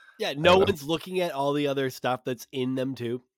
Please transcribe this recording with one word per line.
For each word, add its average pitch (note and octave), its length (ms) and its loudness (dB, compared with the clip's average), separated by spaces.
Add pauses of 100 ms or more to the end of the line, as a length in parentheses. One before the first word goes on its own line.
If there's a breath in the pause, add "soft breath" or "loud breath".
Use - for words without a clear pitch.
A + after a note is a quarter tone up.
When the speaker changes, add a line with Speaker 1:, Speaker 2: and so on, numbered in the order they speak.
(200 loud breath)
Speaker 1:
Yeah, G3 120 -4
Speaker 2:
I - 20 -6
Speaker 1:
no C#3+ 100 -4
Speaker 2:
don't F3 160 8
know. F#3+ 60 6
Speaker 1:
one's F#3 180 0
looking E3 380 -4
at F3 100 -2
all C#3 220 0
the D3 140 0
other C3+ 220 0
stuff B2+ 360 -4
that's B2+ 260 -6
in C3 240 -2
them C3 180 -2
too. A#2+ 300 -6 (140)